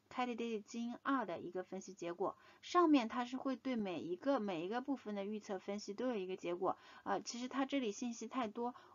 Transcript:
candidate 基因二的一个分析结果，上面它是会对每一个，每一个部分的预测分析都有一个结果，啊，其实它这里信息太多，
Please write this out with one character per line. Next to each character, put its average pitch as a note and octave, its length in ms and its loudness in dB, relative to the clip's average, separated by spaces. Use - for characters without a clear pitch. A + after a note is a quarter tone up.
candidate A#3 540 -2
基 A#3 200 -6
因 A#3+ 180 -6
二 C4 240 2
的 F3 140 -2
一 E3+ 100 -8
个 F3+ 140 -4
分 F#3 160 -8
析 F#3+ 140 -10
结 E3+ 200 -4
果， F3+ 240 -2
上 F4 280 6
面 C4 180 8
它 A#3+ 160 -2
是 B3 140 -4
会 C4 180 0
对 B3+ 220 -2
每 F#3 240 0
一 F3 160 -2
个， C4+ 240 2
每 F3 240 0
一 - 20 -2
个 A#3 140 0
部 C4+ 160 -2
分 G#3 180 -6
的 G3 80 -2
预 G#3 160 -4
测 G3 200 -4
分 G3+ 200 -4
析 G3+ 140 -6
都 B3 160 0
有 A#3+ 60 2
一 F#3 120 -2
个 F#3 80 -4
结 F3 200 -2
果， F3+ 220 2
啊， G3+ 180 2
其 A#3 180 -6
实 B3 80 -2
它 C4 180 0
这 C#4 140 2
里 A3 140 2
信 A#3+ 200 -4
息 A3 140 -8
太 A#3+ 220 -2
多， A#3+ 260 -2